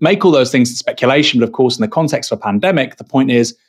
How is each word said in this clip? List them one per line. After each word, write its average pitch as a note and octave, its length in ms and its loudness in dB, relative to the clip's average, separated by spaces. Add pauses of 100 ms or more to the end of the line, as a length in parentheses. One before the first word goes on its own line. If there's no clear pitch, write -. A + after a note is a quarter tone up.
make G3 240 0
all F3+ 80 4
those C3 180 2
things B2 260 0
speculation, C3+ 640 0
but A#2 80 2
of A2+ 60 -4
course, B2+ 240 0
in A2 60 -4
the G#2+ 60 -2
context D3 440 -4
of A2 60 -2
a - 20 -20
pandemic, B2 560 -2
the - 80 -20
point C3+ 260 0
is A#2+ 260 0 (120)